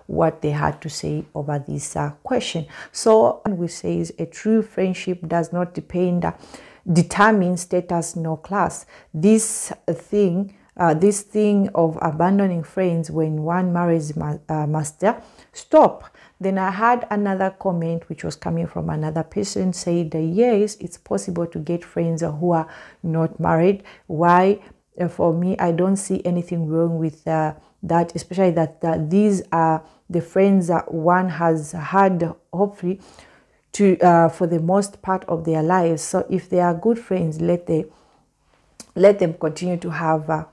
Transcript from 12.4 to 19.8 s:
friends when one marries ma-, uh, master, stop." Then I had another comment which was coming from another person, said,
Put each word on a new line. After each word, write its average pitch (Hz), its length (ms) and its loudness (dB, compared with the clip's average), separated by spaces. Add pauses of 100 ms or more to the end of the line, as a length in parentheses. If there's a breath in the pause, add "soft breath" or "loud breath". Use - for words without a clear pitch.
friends 165 480 -2
when 156 320 -2
one 175 300 0
marries 165 440 0
ma-, 151 200 -4 (140)
uh, 151 160 -2
master, 156 500 -2 (380 loud breath)
stop." - 500 4 (380 soft breath)
Then 190 140 -2
I 190 140 -2
had 233 400 0
another 196 400 0
comment 165 580 -4
which 156 160 -10
was 160 100 -6
coming 170 320 -4
from 165 220 -6
another 156 340 -4
person, 190 520 -4
said, 170 400 -2